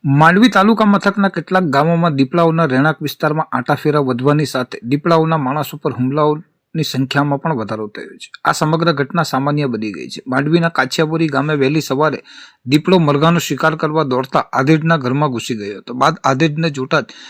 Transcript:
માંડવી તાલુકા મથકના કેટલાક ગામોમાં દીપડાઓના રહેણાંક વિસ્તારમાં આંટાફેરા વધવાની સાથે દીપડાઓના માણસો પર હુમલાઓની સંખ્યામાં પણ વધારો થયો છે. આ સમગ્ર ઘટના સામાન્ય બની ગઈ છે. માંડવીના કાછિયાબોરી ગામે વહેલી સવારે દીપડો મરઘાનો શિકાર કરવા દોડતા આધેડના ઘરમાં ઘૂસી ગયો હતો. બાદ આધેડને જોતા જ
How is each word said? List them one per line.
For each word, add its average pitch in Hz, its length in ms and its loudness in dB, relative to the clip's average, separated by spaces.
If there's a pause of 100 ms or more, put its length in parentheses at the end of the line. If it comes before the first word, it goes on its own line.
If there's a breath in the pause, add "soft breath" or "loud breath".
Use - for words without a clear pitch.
માંડવી 165 440 6
તાલુકા 208 360 4
મથકના 202 440 2
કેટલાક 185 460 -2
ગામોમાં 165 420 2
દીપડાઓના 165 540 2
રહેણાંક 143 340 0
વિસ્તારમાં 151 460 -2
આંટાફેરા 147 500 0
વધવાની 135 440 0
સાથે - 360 -6 (100)
દીપડાઓના 160 540 2
માણસો 143 380 -6
પર 139 100 -2
હુમલાઓની 151 960 -2
સંખ્યામાં 139 520 -2
પણ 160 180 -2
વધારો 107 280 -6
થયો 85 320 -16
છે. - 100 -20 (140)
આ 160 100 0
સમગ્ર 165 400 0
ઘટના 147 380 -4
સામાન્ય 143 420 -2
બની 107 220 -6
ગઈ 64 140 -12
છે. - 160 -16
માંડવીના 151 520 0
કાછિયાબોરી 156 600 -2
ગામે 151 260 -2
વહેલી 143 240 0
સવારે 139 340 -2 (440 loud breath)
દીપડો 156 420 2
મરઘાનો 156 400 4
શિકાર 156 300 0
કરવા 156 360 -2
દોડતા 131 400 -2
આધેડના 156 540 2
ઘરમાં 135 280 0
ઘૂસી 110 280 -6
ગયો 98 180 -10
હતો. 123 220 -10
બાદ 160 200 0
આધેડને 147 540 0
જોતા 131 240 -2
જ - 180 -16 (100)